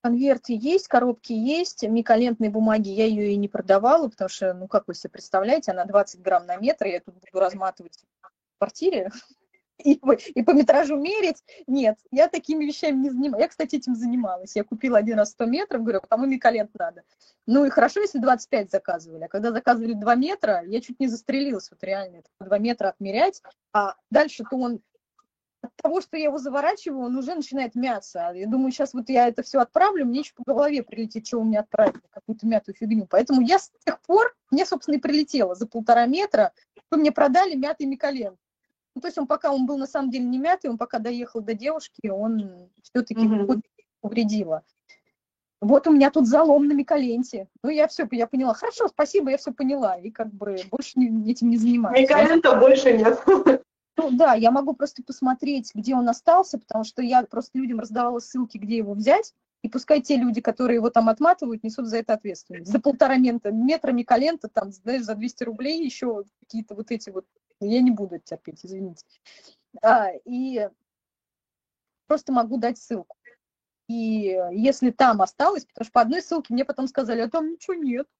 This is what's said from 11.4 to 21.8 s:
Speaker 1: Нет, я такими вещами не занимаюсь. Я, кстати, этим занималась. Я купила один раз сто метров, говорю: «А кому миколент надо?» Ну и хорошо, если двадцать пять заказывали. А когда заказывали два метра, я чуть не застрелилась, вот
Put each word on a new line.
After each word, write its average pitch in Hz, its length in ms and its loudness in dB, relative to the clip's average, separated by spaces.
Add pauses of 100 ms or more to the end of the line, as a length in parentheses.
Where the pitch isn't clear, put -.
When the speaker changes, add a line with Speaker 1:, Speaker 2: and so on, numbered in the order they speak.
Speaker 1:
Нет, 254 320 0 (120)
я 302 180 4
такими 311 380 -4
вещами 294 380 -2
не 285 60 -2
занимаюсь. 254 340 -2
Я, 339 40 -2
кстати, 302 280 -6
этим 254 200 -4
занималась. 220 600 -6
Я 208 80 -2
купила 240 340 0
один 214 200 0
раз 208 120 2
сто 233 160 -6
метров, 262 360 -4
говорю: 202 200 -2
«А - 40 -20
кому 240 200 0
миколент 233 520 0
надо?» 170 240 -10 (440)
Ну 277 180 4
и 269 60 2
хорошо, 285 300 2
если 392 180 -2
двадцать 247 320 0
пять 208 200 -2
заказывали. 165 540 -6
А 170 40 -16
когда 220 240 -4
заказывали 233 420 0
два 214 220 0
метра, 254 500 -2
я 226 160 -6
чуть - 180 -16
не 262 80 0
застрелилась, 247 640 -6
вот - 120 -20